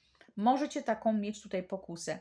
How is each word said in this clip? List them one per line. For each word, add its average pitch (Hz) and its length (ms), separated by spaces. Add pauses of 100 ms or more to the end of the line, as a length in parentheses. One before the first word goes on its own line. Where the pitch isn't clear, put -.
(360)
Możecie 277 480
taką 220 300
mieć 208 280
tutaj 185 220
pokusę. 175 580